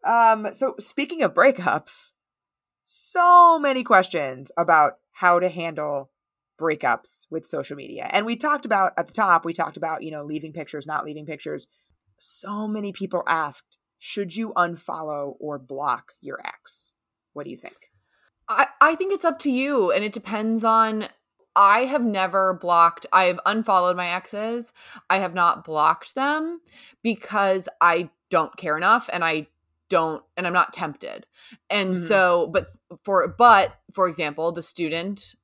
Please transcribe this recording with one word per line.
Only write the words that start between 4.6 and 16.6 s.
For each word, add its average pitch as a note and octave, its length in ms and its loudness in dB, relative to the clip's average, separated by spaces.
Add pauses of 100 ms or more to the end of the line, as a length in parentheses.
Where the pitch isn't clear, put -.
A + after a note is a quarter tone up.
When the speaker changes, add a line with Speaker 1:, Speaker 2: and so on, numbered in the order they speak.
Speaker 1:
how F3 280 2
to F3+ 100 -2
handle D3+ 640 -8 (480)
breakups D3+ 720 -2
with D#3+ 160 -8
social C#3+ 300 -10
media. - 360 -14
And G#3 140 0
we A#3 100 -4
talked D4 300 -4
about, G3 320 0
at - 100 -4
the - 60 -20
top, F3+ 320 2
we E3 80 -6
talked D#3 240 -6
about, D#3+ 260 -6
you D#3 80 -12
know, D3+ 120 -12
leaving D3+ 300 -10
pictures, D3+ 340 -12
not D3+ 180 -6
leaving D3+ 200 -14
pictures. D3 420 -12 (500)
So G#3 500 -10
many G#3 240 -6
people F#3 360 -6
asked, D#3 500 -4 (220)
should G3 360 -8
you A3 200 -6
unfollow D#3+ 840 -4
or D3 200 -10
block C3+ 600 -6
your C#3 240 -12
ex? - 480 -16 (400)